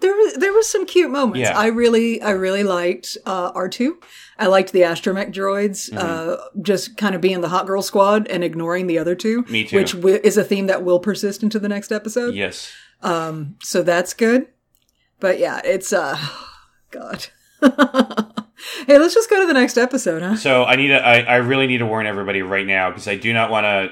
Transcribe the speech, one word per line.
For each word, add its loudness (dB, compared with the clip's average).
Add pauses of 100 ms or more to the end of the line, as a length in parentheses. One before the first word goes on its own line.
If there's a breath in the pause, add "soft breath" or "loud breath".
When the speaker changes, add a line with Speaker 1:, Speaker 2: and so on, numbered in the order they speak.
Speaker 1:
There 2
was, 2
there -2
was 2
some -2
cute 2
moments. -2
Speaker 2:
Yeah. 0
Speaker 1:
I 2
really, 2
I -2
really 0
liked, -2
uh, -4
R -4
two. -4 (380 loud breath)
I 0
liked 4
the 6
astromech 0
droids, -4
Speaker 2:
Mm-hmm. -8
Speaker 1:
uh, -4 (260)
just -2
kind -2
of -6
being 0
the -2
hot -2
girl -2
squad 2
and -2
ignoring -4
the 2
other -2
two. -2
Speaker 2:
Me -2
too. 0
Speaker 1:
Which 0
wi-, 2
is 4
a 4
theme -2
that 0
will 4
persist -4
into 0
the -4
next -6
episode. -4
Speaker 2:
Yes. -6 (320 loud breath)
Speaker 1:
Um, -6
so -2
that's 0
good. 2 (720)
But 0
yeah, -2
it's, -2
uh, -2 (380 loud breath)
<sighs> -20
God. -14 (340)
<laughs> 2 (580 loud breath)
Hey, 10
let's 2
just 2
go 4
to 2
the 2
next 2
episode, -2
huh? -2
Speaker 2:
So 4
I 4
need 2
to, 4 (100)
I, 6
I 2
really 2
need 0
to -2
warn -2
everybody -2
right -2
now, 0
'cause -10
I -2
do -2
not 0
wanna, 0